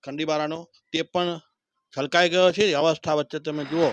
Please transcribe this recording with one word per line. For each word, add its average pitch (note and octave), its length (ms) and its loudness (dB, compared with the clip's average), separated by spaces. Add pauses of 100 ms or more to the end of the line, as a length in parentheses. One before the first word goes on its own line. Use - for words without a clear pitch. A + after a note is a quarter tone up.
ખંડીબારાનો, D3+ 560 -4 (280)
તે D#3+ 160 -4
પણ F3 260 -2 (640)
છલકાઈ E3 380 2
ગયો F3+ 200 6
છે. G3 180 0
એ D#3+ 60 0
અવસ્થા D#3 420 0
વચ્ચે D3 220 -4
તમે D3+ 240 -6
જુઓ D3+ 280 2